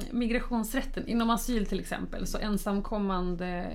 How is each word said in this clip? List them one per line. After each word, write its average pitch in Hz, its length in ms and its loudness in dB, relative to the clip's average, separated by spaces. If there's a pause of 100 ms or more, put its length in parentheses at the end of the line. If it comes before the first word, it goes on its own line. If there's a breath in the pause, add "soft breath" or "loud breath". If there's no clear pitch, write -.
(100)
migrationsrätten, 240 1000 0
inom 226 220 4
asyl 233 360 2
till 185 140 0
exempel, - 460 -4
så - 120 -2
ensamkommande, 180 1400 0